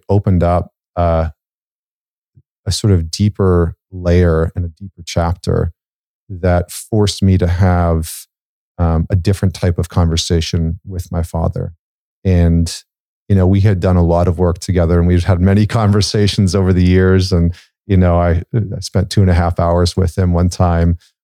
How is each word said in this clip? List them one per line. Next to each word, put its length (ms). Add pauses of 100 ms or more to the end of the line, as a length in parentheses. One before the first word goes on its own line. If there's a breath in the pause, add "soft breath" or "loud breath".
opened 360
up, 300 (220)
uh, 340 (1400)
a 60
sort 220
of 180
deeper 640 (160)
layer 640
and 80
a 60
deeper 360
chapter 680 (560)
that 420
forced 500
me 160
to 100
have, 800 (500)
um, 320
a 80
different 360
type 240
of 120
conversation 960
with 260
my 100
father. 520 (500)
And, 600 (440)
you 80
know, 120
we 120
had 220
done 160
a 60
lot 260
of 100
work 200
together, 380
and 100
we've 180
had 160
many 240
<laughs> 160
conversations 720
over 160
the 140
years. 480
And, 200 (340 loud breath)
you 100
know, 220
I, 240 (100)
I 260
spent 300
two 120
and 80
a 40
half 260
hours 380
with 200
him 140
one 160
time 500 (260 soft breath)